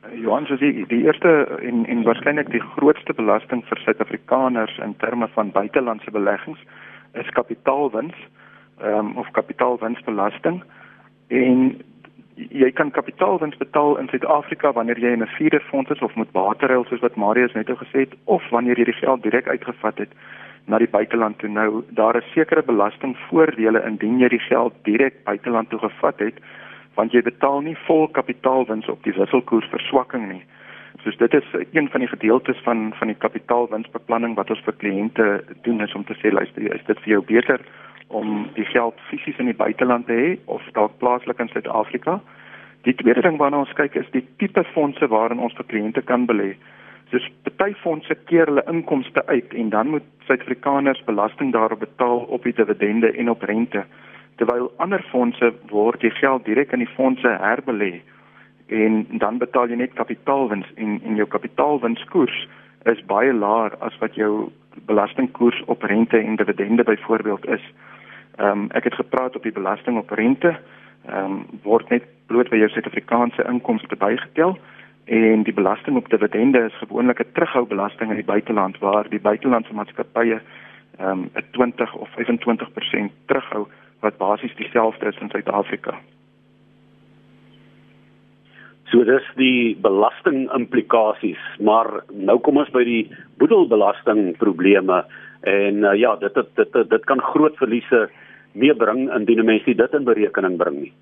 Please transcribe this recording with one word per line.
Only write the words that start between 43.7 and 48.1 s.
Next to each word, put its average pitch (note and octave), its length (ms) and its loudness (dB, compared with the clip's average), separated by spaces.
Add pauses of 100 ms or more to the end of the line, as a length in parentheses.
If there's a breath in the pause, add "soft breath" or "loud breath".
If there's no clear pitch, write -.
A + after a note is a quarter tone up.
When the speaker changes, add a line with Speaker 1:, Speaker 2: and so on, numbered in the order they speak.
Speaker 1:
kyk, C#3+ 220 -2
is - 160 -6
die B2+ 160 -2 (120)
tipe F#3+ 260 0
fondse D3 420 -2
waarin A2+ 320 0
ons A#2+ 140 -4
vir - 120 -12
kliënte A2 380 -4
kan B2 240 0
belê. G2+ 300 0 (540 loud breath)
Soos B2 180 -2 (140)
party G3 320 -2
fondse D#3 400 -4 (100)